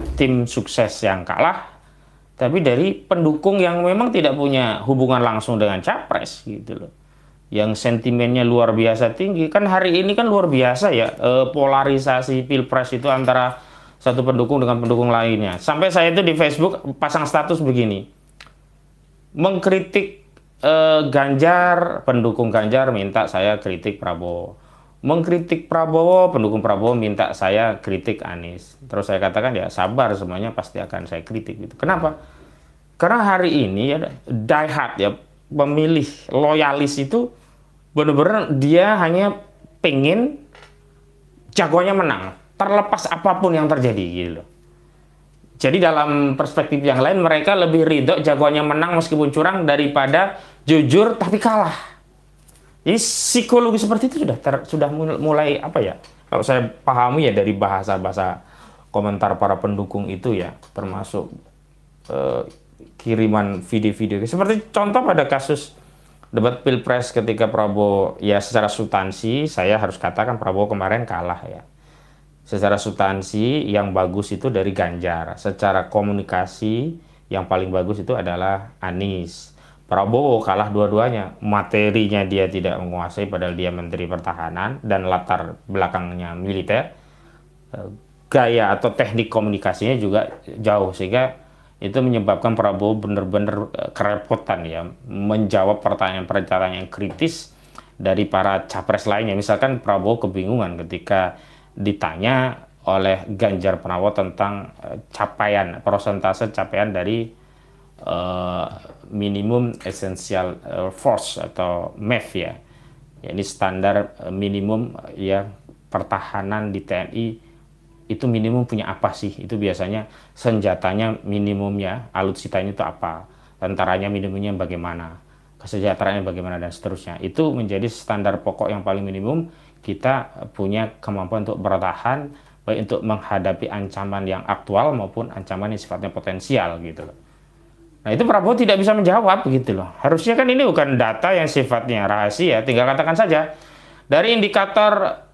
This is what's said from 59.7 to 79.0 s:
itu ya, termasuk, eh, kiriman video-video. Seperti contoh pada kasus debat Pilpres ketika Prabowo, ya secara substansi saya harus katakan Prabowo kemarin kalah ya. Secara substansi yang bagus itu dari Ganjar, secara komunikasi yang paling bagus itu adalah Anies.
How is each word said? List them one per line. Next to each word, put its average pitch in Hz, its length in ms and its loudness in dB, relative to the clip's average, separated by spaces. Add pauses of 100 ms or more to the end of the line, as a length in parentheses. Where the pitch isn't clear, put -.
itu 98 260 -2
ya, 87 160 -6 (220)
termasuk, 95 560 -8 (800)
eh, 67 320 -2 (580)
kiriman 107 600 2
video-video. 104 640 0
Seperti 196 420 -2
contoh 208 320 0
pada 160 240 2
kasus 139 480 -2 (560)
debat 120 320 0
Pilpres 123 480 0
ketika 110 400 0
Prabowo, 104 720 2
ya 101 160 2
secara 104 320 0
substansi 110 800 -2
saya 104 320 2
harus 92 160 -2
katakan 113 400 -2
Prabowo 101 320 -2
kemarin 107 400 -2
kalah 87 380 -6
ya. 82 160 -16 (840)
Secara 101 320 2
substansi 104 880 -2
yang 101 320 0
bagus 92 320 -2
itu 113 240 -4
dari 98 160 0
Ganjar, 87 720 -4
secara 95 480 -2
komunikasi 104 1040 -2 (400)
yang 92 160 -4
paling 92 240 0
bagus 92 320 -2
itu - 80 -2
adalah 95 640 -4
Anies. 92 800 -8 (280)